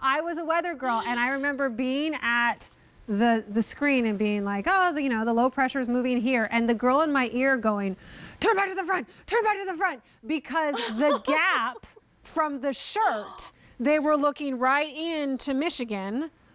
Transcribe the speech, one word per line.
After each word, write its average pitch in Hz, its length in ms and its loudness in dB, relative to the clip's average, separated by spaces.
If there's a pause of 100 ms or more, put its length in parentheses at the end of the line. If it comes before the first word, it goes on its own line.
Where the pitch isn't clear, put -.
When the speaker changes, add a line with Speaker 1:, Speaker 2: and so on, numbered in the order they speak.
Speaker 1:
I 269 180 2
was 330 160 -4
a 330 80 -6
weather 339 300 0
girl, 247 300 -2
and 240 140 -2
I 240 120 2
remember 277 400 -2
being 262 500 -2
at 240 480 0 (420)
the, 220 380 4
the 208 120 0
screen 262 460 0
and 214 120 0
being 208 260 0
like, 202 240 -2
"Oh, 370 260 4
the, 294 80 -2
you 277 60 0
know, 226 160 0
the 233 100 2
low 247 160 4
pressure 262 300 0
is 233 80 -2
moving 247 320 0
here." 233 320 0
And 233 160 2
the 240 60 4
girl 254 280 2
in 302 100 2
my 262 200 0
ear 262 240 2
going, 202 400 -2 (420)
"Turn 427 180 4
back 381 120 0
to 381 60 -6
the 381 100 -4
front, 330 240 -2 (180)
turn 453 180 2
back 415 140 2
to 392 120 -8
the 349 60 -6
front," 320 240 -2 (260)
because 302 500 -2 (200)
the 285 260 2
Speaker 2:
<laughs> - 40 -6
Speaker 1:
gap 302 580 0 (380)
from 302 380 -2
the 269 120 -2
shirt, - 760 -2 (300)
they 294 180 4
were 302 180 2
looking 285 420 0
right 277 380 2
into 294 580 -2
Michigan 240 760 -2 (240)